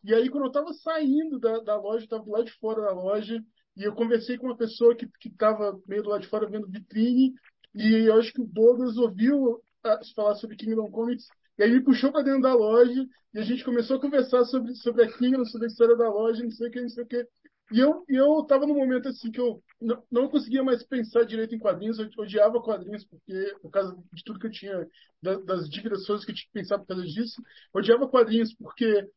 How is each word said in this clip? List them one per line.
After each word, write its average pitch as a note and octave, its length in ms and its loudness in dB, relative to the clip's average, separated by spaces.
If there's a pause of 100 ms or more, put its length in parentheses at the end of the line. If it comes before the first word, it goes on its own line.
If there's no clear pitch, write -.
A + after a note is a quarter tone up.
E G3+ 100 0
aí, B3 160 4
quando C#4 160 -4
eu C4 60 -4
tava D#4 220 -4
saindo D#4 640 -2
da, A3+ 200 0
da G#3+ 180 -4
loja, A3 280 -6
eu - 40 -20
tava G#3+ 140 -8
do G#3+ 80 -12
lado A3+ 140 -2
de - 140 -18
fora A3 220 -4
da G3+ 120 -2
loja, G#3 480 -4 (340)
e G3 80 -12
eu G#3 100 -4
conversei A#3 440 -2
com B3+ 100 -12
uma A#3+ 100 -6
pessoa A#3 380 4
que, A#3+ 120 -12 (120)
que A3+ 160 -18
tava G#3+ 420 0 (100)
meio G3+ 160 -6
do G3+ 60 -6
lado G#3 120 -2
de - 60 -16
fora G#3+ 220 -4
vendo G#3 200 -10
vitrine, A#3+ 640 0 (400)
e A3 340 4
eu A3 120 8
acho A3+ 140 -2
que B3+ 80 -6
o A3+ 60 -4
Douglas A3+ 500 4
ouviu, A#3 640 2 (240)
ah, G#3+ 160 0 (160)
falar G#3 200 0
sobre G#3+ 200 -14
Kingdom A3 360 -4
Comics, A#3 340 -4 (320)
e G3+ 60 2
aí A3+ 80 6
me C4 120 4
puxou C4+ 280 4
pra D4 100 0
dentro C4+ 200 2
da C4 120 4
loja, A#3+ 520 4 (280)
e G#3 60 -8
a - 40 -4
gente B3 200 -4
começou A#3+ 340 -2
a C4 40 -4
conversar C4 440 2
sobre, B3 300 -4
sobre A#3+ 280 2
a A3 80 2
Kingdom, B3+ 340 0
sobre A3+ 220 -8
a - 20 -4
história A#3 280 4
da A#3 120 2
loja, A3+ 340 -2
não A3+ 80 -6
sei A#3 160 -8
o A3+ 40 -8
que, A#3+ 100 -10
não A#3+ 80 -8
sei A#3+ 140 -12
o A3+ 40 -12
que. A#3+ 180 -6 (480)
E A3 80 4
eu, D4+ 260 2
e C4+ 80 0
eu D4+ 300 4
tava C#4 200 2
num D4 100 0
momento C4 340 -2
assim A#3 200 -10
que A3+ 120 -8
eu A3+ 200 -4 (200)
n-, A#3 160 -2 (120)
não B3+ 200 0
conseguia C4 340 0
mais B3 240 0
pensar A#3 380 0
direito A3+ 280 -6
em A3+ 60 -8
quadrinhos, G#3+ 400 -4
eu G#3+ 80 -6 (100)
odiava G#3+ 440 2
quadrinhos, G3+ 420 -8
porque, F#3+ 580 -10
por - 80 -20
causa F#3+ 240 -2 (200)
de D#3+ 100 -20
tudo G3+ 160 -14
que A3+ 80 -10
eu A3 40 -8
tinha, F#3+ 360 -10 (340)
da, F#3+ 180 -2
das F3+ 300 -6
dívidas G3 360 -8
todas G#3 180 -4
que - 80 -12
eu G#3+ 40 -12
tinha - 120 -16
que - 60 -20
pensar G3+ 260 -6
por - 80 -16
causa F#3 160 -8
disso, G#3+ 380 -8 (340)
eu G3 40 0
odiava A#3 280 4
quadrinhos A3+ 480 2
porque G#3 500 -2 (120)